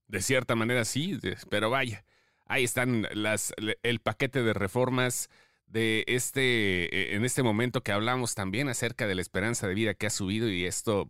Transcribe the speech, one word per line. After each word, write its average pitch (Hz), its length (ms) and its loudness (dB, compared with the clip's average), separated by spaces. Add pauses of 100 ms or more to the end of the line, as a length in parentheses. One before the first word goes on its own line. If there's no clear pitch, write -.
de 101 120 -4
cierta 127 360 0
manera 117 280 2
sí, 151 320 -4
de-, 101 200 -4 (140)
pero 107 200 2
vaya, 127 340 -2 (420)
ahí 127 180 0
están 120 480 2
las, 107 460 -2
le-, 107 260 -4
el 120 160 0
paquete 123 420 -2
de 110 100 2
reformas 123 800 0 (380)
de 110 400 2
este, 104 1040 2
eh, - 20 -4
en 104 100 0
este 127 200 0
momento 117 400 2
que 107 80 -2
hablamos 117 420 0
también 104 340 -2
acerca 120 380 -2
de 98 80 0
la 90 60 -2
esperanza 101 480 -2
de 92 60 0
vida 104 200 0
que 104 140 -4
ha - 20 0
subido, 104 400 0
y 90 140 0
esto 90 460 0